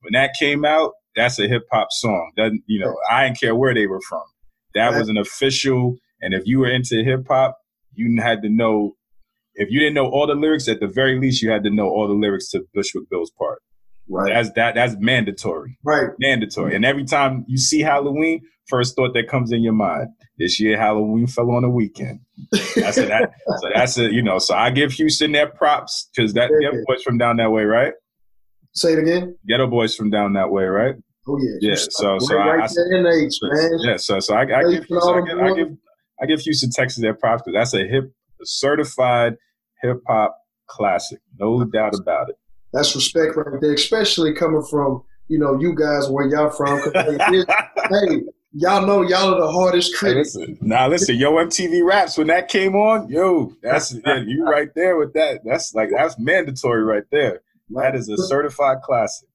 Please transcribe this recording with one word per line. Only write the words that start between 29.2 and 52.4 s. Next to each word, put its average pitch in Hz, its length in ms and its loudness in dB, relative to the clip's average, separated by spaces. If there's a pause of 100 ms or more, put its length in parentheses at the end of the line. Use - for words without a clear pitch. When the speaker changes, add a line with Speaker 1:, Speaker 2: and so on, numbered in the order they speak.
Speaker 1:
Geto 123 200 0
Boys 117 260 0
from 107 140 -2
down 104 240 2
that 95 180 0
way, 95 140 2
right? 110 300 0 (320)
Speaker 2:
Oh, 139 140 -2
yeah. 110 200 -2
Speaker 1:
Yeah, 104 100 2
Speaker 2:
Houston, - 200 -2
Speaker 1:
so, 101 220 0
Speaker 2:
right, 92 80 0
Speaker 1:
so - 160 2
I, - 180 4
Speaker 2:
right 165 80 2
Speaker 1:
I, 170 100 -4
Speaker 2:
there 180 260 2
in 175 80 2 (180)
age, 131 80 -4
Speaker 1:
so, 104 140 -6
Speaker 2:
man. 160 340 2
Speaker 1:
yeah, 113 160 0
so, 98 220 -2
so 104 160 -2
I, 120 60 4
I - 40 4
Speaker 2:
Right 139 260 2
Speaker 1:
give, 160 180 -2
so 175 240 2
I 175 40 4
Speaker 2:
from 175 100 0
Speaker 1:
give, 170 120 -6
Speaker 2:
all 185 60 2
Speaker 1:
I 190 40 4
Speaker 2:
the 190 60 2
Speaker 1:
give, 160 220 -4 (440)
I 131 40 -4
give 151 160 2
Houston, 131 300 -2
Texas 123 300 -2
their 110 120 0
props, 117 300 0
'cause 87 100 -8
that's 117 200 0
a 190 140 0
hip, 135 180 -2 (360)
a - 40 -16
certified 127 880 0 (460)
hip 123 260 -2
hop 107 300 0 (300)
classic. - 520 -4 (200)
No 113 240 0
doubt 107 360 -2
about - 300 -4
it. - 60 -10 (380)
Speaker 2:
That's 147 220 0
respect 156 420 0
right 143 240 -6
there, 151 120 2
especially 170 600 0
coming 156 360 0
from, 139 340 -2 (260)
you 156 100 0
know, 139 180 2
you 165 160 0
guys 147 360 0
where 139 180 0
y'all 151 220 2
from. 143 320 -2
'Cause, 151 120 -4
hey, 151 240 0
Speaker 1:
<laughs> 196 140 2
Speaker 2:
this, 185 140 4 (440)
hey, 190 320 2 (320)
y'all 196 320 2
know 202 180 4
y'all 185 320 2
are 185 40 0
the 156 120 0
hardest 180 420 2
Speaker 1:
Hey, - 60 -6
Speaker 2:
critics. 151 360 0
Speaker 1:
listen. - 260 -10
Nah, 120 260 2
listen, 139 280 2
Yo 143 220 4
M 170 120 2
T 180 180 -2
V 175 140 2
Raps, 185 360 2
when 180 100 2
that 175 220 2